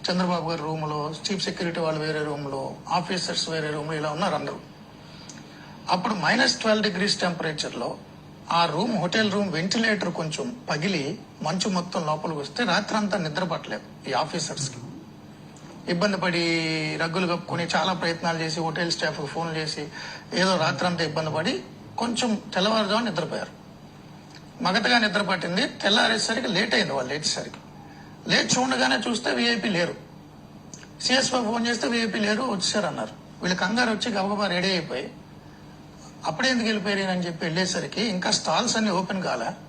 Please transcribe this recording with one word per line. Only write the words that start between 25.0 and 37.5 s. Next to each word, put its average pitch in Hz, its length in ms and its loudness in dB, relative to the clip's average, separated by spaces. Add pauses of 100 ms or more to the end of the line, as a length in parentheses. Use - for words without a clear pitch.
పట్టింది. 185 440 2
తెల్లారేసరికి 226 840 2
లేట్ 214 260 2
అయింది, 180 180 4
వాళ్ళు 131 200 0
లేచేసరికి. - 440 -2 (720)
లేచి 269 200 4 (100)
చూడగానే 254 520 2
చూస్తే 233 200 0
విఐపి 240 380 2
లేరు. 175 260 2 (1080)
సిఎస్ఓ 254 400 4
ఫోన్ 233 240 2
చేస్తే 240 220 2
విఐపి 226 300 2
లేరు, 214 240 2
వచ్చేసారన్నారు. 175 680 0 (340)
వీళ్ళు 180 160 2
కంగారు 226 320 4
వచ్చి 214 220 0
గబగబా 202 340 2
రెడీ 180 220 2
అయిపోయి 151 420 -2 (1160)
అప్పుడే 202 220 2
ఎందుకు 233 180 4
వెళ్ళిపోయారు 196 440 2
అని 180 160 0
చెప్పి 170 200 -4
వెళ్ళేసరికి 165 540 0